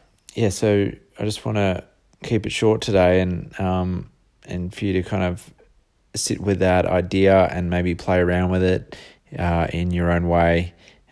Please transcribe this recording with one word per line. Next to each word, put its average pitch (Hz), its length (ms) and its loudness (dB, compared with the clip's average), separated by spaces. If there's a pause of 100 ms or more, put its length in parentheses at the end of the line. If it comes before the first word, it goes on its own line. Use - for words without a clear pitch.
(340)
yeah, 110 160 0
so 101 420 0 (260)
I 107 60 -6
just 107 200 -6
wanna 101 380 -2 (400)
keep 107 240 -2
it 107 60 -8
short 110 300 2
today 92 380 4
and, 90 380 -4
um, 92 520 -4 (340)
and 90 280 -8
for - 120 -8
you 98 80 0
to 90 100 0
kind 98 220 -4
of 90 260 -6 (640)
sit - 260 -4
with 95 200 0
that 90 260 4
idea 92 600 4
and 87 220 -2
maybe 87 280 -2
play 92 240 0
around 90 300 2
with 92 120 0
it, - 340 -2 (400)
uh, 85 360 -2
in 87 180 -4
your 87 220 0
own 87 160 0
way, 85 440 2 (400)